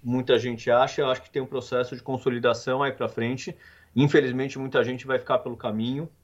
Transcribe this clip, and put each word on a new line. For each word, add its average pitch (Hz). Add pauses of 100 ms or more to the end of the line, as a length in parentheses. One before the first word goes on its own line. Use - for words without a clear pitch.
muita 123
gente 120
acha, 131
eu 131
acho 127
que -
tem 139
um 127
processo 123
de 123
consolidação 127
aí 135
pra -
frente. 123 (380)
Infelizmente, 135
muita 131
gente 123
vai 127
ficar 127
pelo 120
caminho. 123 (160)